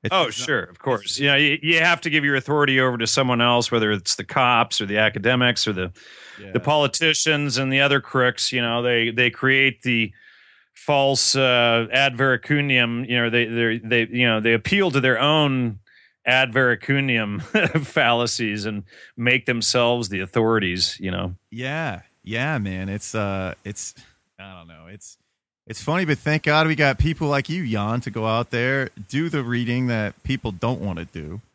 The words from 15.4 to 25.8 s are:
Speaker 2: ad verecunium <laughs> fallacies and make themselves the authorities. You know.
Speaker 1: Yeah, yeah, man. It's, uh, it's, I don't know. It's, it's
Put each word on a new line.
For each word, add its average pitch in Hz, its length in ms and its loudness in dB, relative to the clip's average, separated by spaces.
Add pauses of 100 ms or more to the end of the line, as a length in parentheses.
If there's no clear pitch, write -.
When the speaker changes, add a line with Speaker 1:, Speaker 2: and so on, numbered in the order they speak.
Speaker 2:
ad 127 260 2
verecunium 123 920 0
<laughs> 160 440 -2
fallacies 117 800 0
and 104 180 -6 (320)
make 123 300 0
themselves 120 640 0
the 95 100 -4
authorities. 98 800 0
You 95 100 -6
know. 90 260 -6 (160)
Speaker 1:
Yeah, 131 500 -8 (200)
yeah, 131 360 -4
man. 95 320 -4
It's, 104 260 -8
uh, 98 380 -4 (100)
it's, - 320 -10 (420)
I 95 160 -20
don't 85 140 -20
know. 82 220 -20
It's, - 280 -20 (500)
it's 113 140 -10